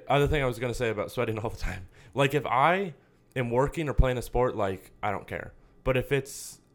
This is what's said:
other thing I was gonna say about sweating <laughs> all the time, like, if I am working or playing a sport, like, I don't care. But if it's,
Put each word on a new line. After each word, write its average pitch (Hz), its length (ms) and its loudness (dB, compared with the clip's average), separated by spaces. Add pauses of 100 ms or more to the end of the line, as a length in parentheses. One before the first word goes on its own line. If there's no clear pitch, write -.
other 143 200 4
thing 151 140 2
I 135 40 2
was 117 140 -2
gonna 120 140 -2
say 113 160 0
about 101 220 -2
sweating 113 280 -2
<laughs> 101 40 -4
all 113 60 -4
the - 80 -8
time, - 300 -6 (260)
like, 139 220 2
if 131 100 0
I 160 480 2 (420)
am 123 160 -2
working 143 380 2
or 120 40 -4
playing 127 240 4
a 117 40 -2
sport, 123 340 0
like, 98 360 -4 (100)
I 104 100 0
don't - 160 -6
care. 87 260 -8 (300)
But 127 140 2
if 123 140 -2
it's, - 480 -4 (160)